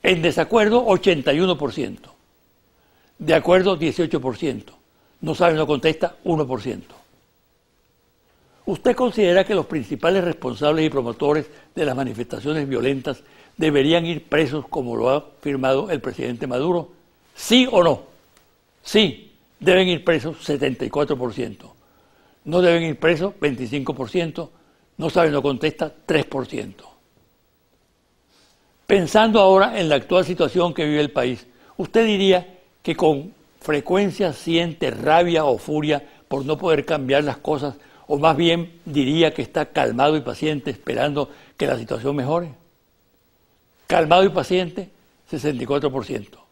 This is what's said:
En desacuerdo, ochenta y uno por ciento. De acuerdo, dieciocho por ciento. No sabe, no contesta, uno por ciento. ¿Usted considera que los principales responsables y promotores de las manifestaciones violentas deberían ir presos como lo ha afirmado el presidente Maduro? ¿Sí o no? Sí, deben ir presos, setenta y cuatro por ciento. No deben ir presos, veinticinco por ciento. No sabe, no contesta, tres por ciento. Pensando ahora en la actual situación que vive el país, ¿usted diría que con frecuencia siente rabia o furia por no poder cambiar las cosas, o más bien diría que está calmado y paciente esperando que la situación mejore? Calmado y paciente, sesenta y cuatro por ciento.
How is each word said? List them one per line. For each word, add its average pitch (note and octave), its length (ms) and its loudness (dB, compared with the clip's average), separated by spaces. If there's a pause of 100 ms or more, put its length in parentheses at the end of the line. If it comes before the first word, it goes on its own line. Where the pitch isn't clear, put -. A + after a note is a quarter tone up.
En F#3 220 2
desacuerdo, G#3+ 600 2
ochenta F3+ 480 2
y D3 100 0
uno F#3 140 0
por C#3 180 -6
ciento. - 420 -10 (1040)
De D#3+ 160 2
acuerdo, F#3 400 4
dieciocho D#3 440 -2
por B2 180 -6
ciento. A#2+ 360 -8 (480)
No D#3 120 -6
sabe, E3+ 200 2
no D#3 120 0
contesta, D#3 600 -2
uno D#3 200 -2
por B2 160 -8
ciento. - 320 -10 (1700)
¿Usted A3+ 300 0
considera G3 480 4
que G#3 120 0
los D#3 100 0
principales D#3+ 580 -2
responsables D3+ 640 0
y D#3 40 2
promotores C#3+ 580 -2 (260)
de E3 120 -2
las C3 100 -2
manifestaciones C3+ 720 -6
violentas C3 560 -4 (320)
deberían D#3 500 2
ir E3 200 -6
presos D3 420 0
como A#2+ 280 -6
lo A#2 140 0
ha C#3 80 2
afirmado C#3 720 -4
el D3 120 -4
presidente B2 460 -8
Maduro? D3 440 -2 (420)
¿Sí B3+ 380 2
o G3 120 4
no? D3+ 200 2 (800)
Sí, - 480 0 (280)
deben F#3 280 4
ir F3 160 -2
presos, D#3 400 -2
setenta C#3 420 -4
y A2 40 -8
cuatro C#3+ 280 -2
por B2 160 -6
ciento. - 420 -12 (680)
No F3 180 0
deben E3+ 220 4
ir D#3+ 160 -6
presos, E3+ 400 0
veinticinco C3 560 -4
por B2+ 140 -8
ciento. E3 420 -6 (460)
No D3+ 120 -4
sabe, D#3+ 220 2
no C#3 100 -2
contesta, C#3+ 500 -4 (140)
tres D#3 200 0
por C3+ 200 -8
ciento. - 460 -12 (1900)
Pensando G#3+ 540 4
ahora G3 400 6
en E3 100 0
la D3 60 4
actual F3 280 2
situación E3+ 500 0
que D#3+ 120 -4
vive D3 160 0
el D3 100 0
país, B2 360 -4 (300)
¿usted A3+ 280 2
diría F#3+ 520 2 (260)
que E3 120 -4
con D#3 380 0 (260)
frecuencia F3+ 720 -2
siente E3 600 -4
rabia E3 520 2
o B2+ 140 2
furia D3+ 500 -4 (200)
por C3+ 180 -6
no D3+ 100 -2
poder D3+ 300 0
cambiar C#3+ 380 0
las C3+ 140 -4
cosas, C#3+ 380 -4 (300)
o D3 140 -2
más D#3+ 180 4
bien E3+ 480 0
diría D3+ 480 2
que - 80 -8
está D3 240 -4
calmado C3+ 500 0
y D3 60 -2
paciente C#3+ 480 -6
esperando C3+ 600 -4 (260)
que C#3+ 80 -2
la C3 120 0
situación A#2 380 -6
mejore? D3 380 -4 (1300)
Calmado E3+ 360 4
y G3 60 4
paciente, F3+ 640 -4 (360)
sesenta C#3 360 -4
y - 20 -6
cuatro C#3+ 260 -2
por C3 140 -8
ciento. - 460 -12